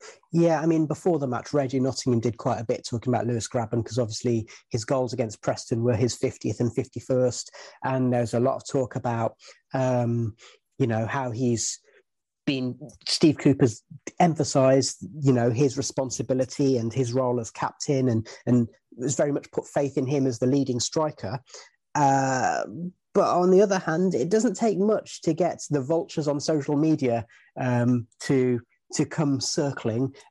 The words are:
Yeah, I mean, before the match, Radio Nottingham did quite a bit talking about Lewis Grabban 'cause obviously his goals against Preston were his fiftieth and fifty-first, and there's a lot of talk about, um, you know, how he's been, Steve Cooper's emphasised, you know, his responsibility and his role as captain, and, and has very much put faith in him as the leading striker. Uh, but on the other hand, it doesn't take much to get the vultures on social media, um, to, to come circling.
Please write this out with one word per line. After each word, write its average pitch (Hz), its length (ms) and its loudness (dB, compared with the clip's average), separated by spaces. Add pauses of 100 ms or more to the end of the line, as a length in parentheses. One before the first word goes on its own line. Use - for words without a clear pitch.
(320)
Yeah, 165 280 4
I 160 60 0
mean, 160 180 2
before 156 340 0
the 139 80 -2
match, 123 280 -6
Radio 135 280 0
Nottingham 127 380 0
did 117 160 -2
quite 113 240 -2
a 113 40 -8
bit - 220 -4
talking 120 240 -4
about 110 160 0
Lewis 120 220 -4
Grabban 117 340 -2
'cause 113 160 -4
obviously 113 480 -2 (220)
his 117 160 -4
goals 127 300 -2
against 117 260 -6
Preston 117 420 -4
were 120 140 2
his 117 180 0
fiftieth - 460 -4
and 120 140 0
fifty-first, - 760 -2 (340)
and 127 280 0
there's 120 220 0
a 117 60 2
lot 131 160 2
of - 120 -14
talk 131 280 -2
about, 117 380 -2 (380)
um, 120 640 0 (420)
you 135 80 2
know, 113 200 0
how 127 240 -4
he's 117 500 -2 (640)
been, 127 340 -2 (300)
Steve - 300 4
Cooper's 135 440 2 (380)
emphasised, 135 840 2 (160)
you 139 120 4
know, 120 180 4
his 127 260 0
responsibility 131 1000 -2
and 113 180 -2
his 123 180 -2
role 123 280 0
as 110 100 -10
captain, 135 580 -2
and, 110 200 0 (180)
and 120 220 4 (340)
has 135 140 -2
very 147 160 0
much - 180 -6
put - 160 -4
faith 143 320 -2
in 131 80 0
him 131 220 0
as 123 100 -4
the 127 80 0
leading 131 320 2
striker. 127 600 -4 (560)
Uh, 131 640 2 (520)
but 175 220 4
on 180 140 4
the 185 120 8
other 190 180 2
hand, 180 340 0
it 131 140 0
doesn't 220 260 2
take 208 240 0
much 202 440 -2
to 160 120 0
get 170 240 -2 (120)
the 143 100 2
vultures 151 480 -2
on 143 100 0
social 147 380 0
media, 139 500 2 (320)
um, 123 480 2 (140)
to, 127 400 2 (340)
to 151 100 0
come 143 360 -2
circling. 131 720 -2 (160)